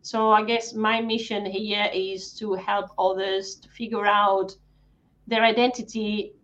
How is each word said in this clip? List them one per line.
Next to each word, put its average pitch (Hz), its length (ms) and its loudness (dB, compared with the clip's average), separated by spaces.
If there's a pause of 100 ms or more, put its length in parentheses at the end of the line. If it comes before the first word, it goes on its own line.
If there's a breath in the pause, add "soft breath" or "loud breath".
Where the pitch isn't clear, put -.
So 220 260 2
I 214 140 8
guess 226 320 -2
my 220 260 2
mission 226 440 -2
here 208 460 -2
is 190 440 -6
to 214 180 -4
help 190 460 -2
others 190 560 -2
to - 140 -20
figure 220 360 -6
out 202 500 4 (720)
their 220 180 2
identity 220 920 0 (100)